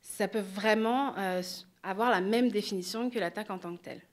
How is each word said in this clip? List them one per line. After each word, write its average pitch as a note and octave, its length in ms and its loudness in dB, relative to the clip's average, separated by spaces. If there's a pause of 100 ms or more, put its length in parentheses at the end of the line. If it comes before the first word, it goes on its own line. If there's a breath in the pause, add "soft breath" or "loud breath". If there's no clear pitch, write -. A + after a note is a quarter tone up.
ça - 260 -2
peut G#3+ 120 -2
vraiment, A3 760 2
euh, F#3 240 0 (420)
avoir G3 280 0
la F#3+ 100 4
même A3+ 300 4
définition G#3 580 -2
que A#3+ 100 -4
l'attaque G3 320 -4
en F#3 80 -4
tant F3 160 -8
que F3 80 -14
telle ? - 200 -12 (100)